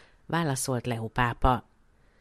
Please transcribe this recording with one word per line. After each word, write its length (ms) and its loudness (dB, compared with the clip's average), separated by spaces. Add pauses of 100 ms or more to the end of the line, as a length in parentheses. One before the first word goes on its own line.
(260)
válaszolt 600 -2
Leó 220 -4
pápa. 580 2 (540)